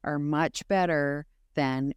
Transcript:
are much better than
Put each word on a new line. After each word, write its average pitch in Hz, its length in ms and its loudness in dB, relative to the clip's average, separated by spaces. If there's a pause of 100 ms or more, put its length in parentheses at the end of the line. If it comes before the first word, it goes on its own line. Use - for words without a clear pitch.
are 147 160 -2
much 151 480 -2
better 151 580 0 (300)
than 135 400 0